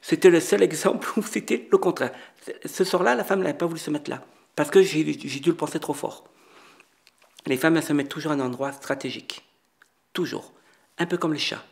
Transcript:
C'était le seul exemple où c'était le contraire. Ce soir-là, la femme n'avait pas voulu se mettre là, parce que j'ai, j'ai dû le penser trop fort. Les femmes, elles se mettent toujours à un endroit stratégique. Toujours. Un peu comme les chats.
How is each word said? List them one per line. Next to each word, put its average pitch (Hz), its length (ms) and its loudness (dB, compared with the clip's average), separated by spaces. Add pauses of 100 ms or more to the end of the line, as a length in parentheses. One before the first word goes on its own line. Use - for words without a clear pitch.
C'était 165 280 6
le 170 100 8
seul 196 220 2
exemple 185 460 0 (100)
où 214 60 -2
c'était - 480 -4
le 196 60 6
contraire. 175 340 0 (540)
Ce - 180 -4
soir-là, 180 320 2
la 214 80 -2
femme 196 160 0
n'avait 165 180 -2
pas 175 80 -2
voulu 165 140 -4
se - 100 -8
mettre 147 200 -4
là, 131 140 -8 (320)
parce 143 140 0
que 190 140 8
j'ai, 156 360 0
j'ai 139 200 -8
dû 165 100 2
le 165 60 2
penser 156 240 -4
trop 151 140 -4
fort. - 320 -8 (1200)
Les 135 120 2
femmes, 160 200 4
elles 151 60 0
se 151 100 -2
mettent 139 160 0
toujours 151 240 -4
à - 20 0
un 139 40 -2
endroit 131 320 -4
stratégique. - 760 -8 (680)
Toujours. - 380 -6 (460)
Un 170 80 0
peu 175 120 -4
comme 160 160 -2
les 139 60 -4
chats. - 320 -6